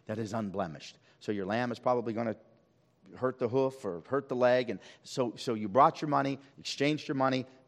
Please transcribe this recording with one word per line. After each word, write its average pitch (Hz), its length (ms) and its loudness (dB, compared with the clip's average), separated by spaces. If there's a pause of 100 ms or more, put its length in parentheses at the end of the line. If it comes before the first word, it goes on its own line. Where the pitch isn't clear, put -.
that 107 120 -6
is 107 140 -4
unblemished. 95 680 -6 (220)
So - 100 -8
your 98 160 -2
lamb 120 240 0
is 113 80 -6
probably 120 340 0
gonna 113 220 -2 (840)
hurt 127 220 -2
the 123 100 0
hoof 131 360 0
or 85 240 -6
hurt 139 200 -2
the 135 60 -4
leg. 123 360 4
And 95 100 -6 (240)
so, 123 320 -2
so 123 180 -4
you 107 140 -4
brought 139 340 6
your 156 60 -4
money, 139 320 0 (180)
exchanged - 480 -2
your 151 80 -2
money, 131 320 0 (220)